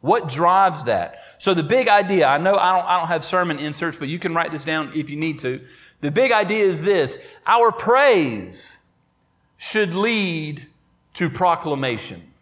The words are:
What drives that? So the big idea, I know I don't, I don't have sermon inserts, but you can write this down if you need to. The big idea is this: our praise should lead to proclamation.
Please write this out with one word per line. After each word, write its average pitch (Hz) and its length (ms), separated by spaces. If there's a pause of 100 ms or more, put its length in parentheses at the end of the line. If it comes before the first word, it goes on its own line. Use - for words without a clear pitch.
What 185 280
drives 175 560
that? 101 340 (200)
So 196 160
the 165 100
big 233 240
idea, 196 400
I 143 100
know 190 180
I 180 160
don't, 180 140
I 180 120
don't 165 100
have 165 160
sermon 175 340
inserts, 151 380
but 143 100
you 165 140
can 170 120
write 165 200
this 147 100
down 156 320
if 147 160
you 143 60
need 156 240
to. 131 200 (400)
The 190 120
big 247 180
idea 214 340
is 170 200
this: 180 340 (300)
our 233 240
praise 185 1040 (760)
should 208 360
lead 180 760 (460)
to 170 140
proclamation. 135 1120